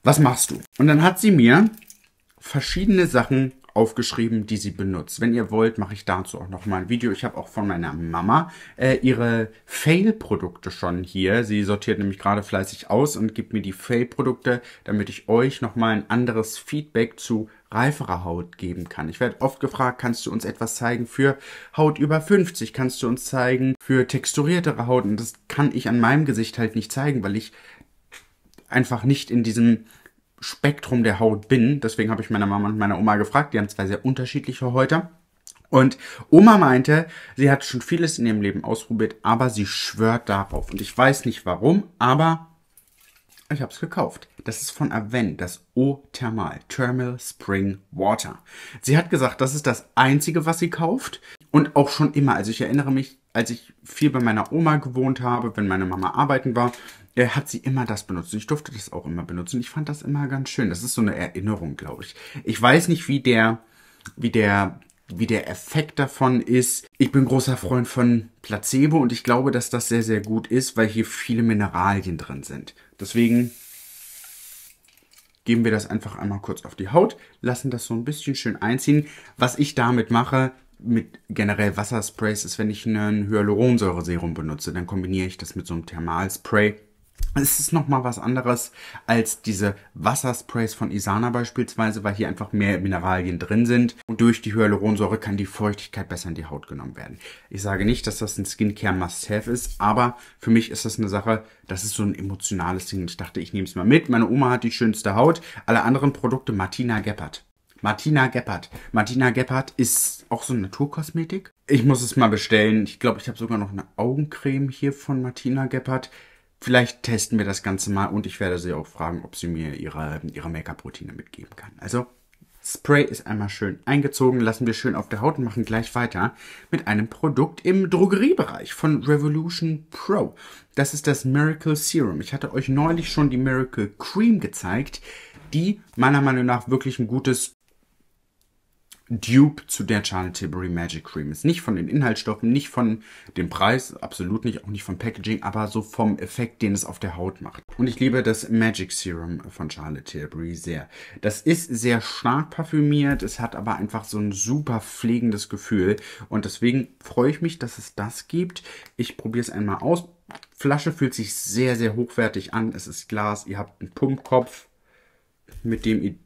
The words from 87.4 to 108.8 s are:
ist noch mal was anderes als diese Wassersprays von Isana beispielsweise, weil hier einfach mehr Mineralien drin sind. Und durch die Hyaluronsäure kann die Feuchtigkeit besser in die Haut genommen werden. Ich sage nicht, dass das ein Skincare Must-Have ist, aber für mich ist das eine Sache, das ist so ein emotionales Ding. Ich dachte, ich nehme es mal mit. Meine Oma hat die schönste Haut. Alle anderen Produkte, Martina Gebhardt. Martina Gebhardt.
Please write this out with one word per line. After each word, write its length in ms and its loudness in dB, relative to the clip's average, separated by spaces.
ist 120 -2
noch 160 0
mal 160 2
was 140 -4
anderes 540 -2
als 340 0
diese 340 -2
Wassersprays 800 -2
von 160 -6
Isana 400 -2
beispielsweise, 720 -4
weil 100 -2
hier 140 -2
einfach 240 -8
mehr 260 2
Mineralien 600 -2
drin 260 0
sind. 320 2
Und 140 -6
durch 220 4
die 120 -6
Hyaluronsäure 640 2
kann 200 -4
die 80 -4
Feuchtigkeit 640 -6
besser 180 -10
in 60 -6
die 100 -10
Haut 240 -12
genommen 280 -12
werden. 220 -16
Ich 140 -10
sage 240 0
nicht, 200 0
dass 120 -6
das 180 -6
ein 80 -4
Skincare 500 -2
Must-Have 560 -4
ist, 300 -6
aber 380 2
für 120 -4
mich 200 4
ist 140 -8
das 140 -6
eine 100 -2
Sache, 340 0
das 160 -6
ist 100 -6
so 80 -2
ein 120 0
emotionales 720 -6
Ding. 200 -6
Ich 100 -10
dachte, 240 -8
ich 140 -10
nehme 120 -4
es 80 -16
mal 100 -4
mit. 260 6
Meine 180 4
Oma 220 2
hat 140 0
die 80 -2
schönste 420 0
Haut. 260 4
Alle 200 2
anderen 280 6
Produkte, 400 -2
Martina 480 -2
Gebhardt. 440 -6
Martina 460 2
Gebhardt. 420 -4